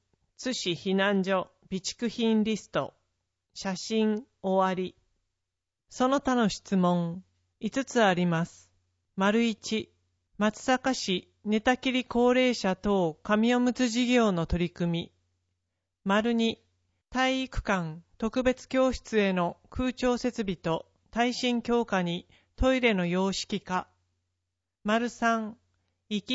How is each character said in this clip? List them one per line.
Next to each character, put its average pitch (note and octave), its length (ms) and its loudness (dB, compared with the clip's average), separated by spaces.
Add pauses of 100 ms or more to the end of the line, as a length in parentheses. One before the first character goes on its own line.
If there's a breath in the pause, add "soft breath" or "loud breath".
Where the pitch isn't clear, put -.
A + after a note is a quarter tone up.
(380)
津 C4 160 -6
市 F#3+ 180 -4
避 F#3 240 -2
難 G3 280 2
所、 F#3 260 -2 (200)
備 F#3 100 -6
蓄 - 300 -8
品 A3 340 2
リ G#3+ 140 -2
ス - 120 -12
ト。 C#3+ 240 -4 (600)
写 F#3+ 220 -8
真、 A3 500 -2 (160)
終 F#3+ 260 2
わ F#3 60 -2
り。 F#3 220 -6 (920)
そ B3+ 180 0
の C4+ 140 2
他 B3+ 140 0
の A3+ 140 4
質 - 280 -4
問、 F3 460 0 (360)
五 B3+ 260 -4
つ A#3+ 180 2
あ F#3+ 100 4
り F3 120 0
ま E3+ 200 0
す。 - 260 -16 (440)
丸 G#3 280 2
一、 A3 500 -4 (440)
松 G#3+ 300 -2
阪 C4 260 2
市 - 380 -4 (120)
寝 G#3+ 180 0
た B3+ 160 2
き C4+ 140 -2
り B3 140 0
高 B3 280 2
齢 B3+ 220 2
者 F#3 200 -2
等 F#3 480 0
紙 A3 320 2
お B3 40 2
む B3 140 2
つ B3+ 140 0
事 A#3 200 0
業 A#3+ 240 4
の E3+ 140 -2
取 F3 200 0
り E3 40 -2
組 E3+ 220 -2
み。 E3+ 200 -6 (920)
丸 G#3+ 300 2
二、 A3+ 300 0 (460)
体 C4 340 0
育 - 180 -8
館、 E3+ 400 -2 (160)
特 A3+ 240 -2
別 B3 280 -2
教 C4 240 2
室 - 260 -2
へ G3 140 2
の F3+ 240 -2 (120)
空 B3+ 240 -4
調 B3 240 0
設 A#3+ 240 -4
備 F#3+ 140 -4
と - 340 -6 (220)
耐 A#3+ 220 0
震 A#3+ 280 0
強 A#3 240 0
化 F#3+ 160 0
に F3 260 -4 (280 soft breath)
ト C4 180 4
イ C4 60 2
レ A#3+ 140 4
の F#3 120 0
洋 F#3 260 0
式 - 280 -6
化。 F#3 280 -6 (960)
丸 A3+ 260 0
三、 A3+ 480 -2 (520)
生 G#3 120 -4
き - 140 -14